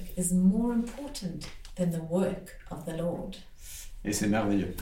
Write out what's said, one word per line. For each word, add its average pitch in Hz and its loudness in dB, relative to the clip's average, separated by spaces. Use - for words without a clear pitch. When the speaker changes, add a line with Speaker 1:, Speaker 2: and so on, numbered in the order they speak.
Speaker 1:
is 180 2
more 214 6
important 226 -2
than 175 2
the 165 -2
work - 0
of - -8
the 160 -6
Lord. 175 -2
Speaker 2:
Et 104 0
c'est 107 2
merveilleux 101 2